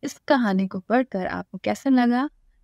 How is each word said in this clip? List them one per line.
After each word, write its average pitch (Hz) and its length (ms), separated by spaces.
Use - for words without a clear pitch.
इस - 240
कहानी 202 400
को 190 120
पढ़कर 208 480
आपको 180 300
कैसा 208 320
लगा, 247 400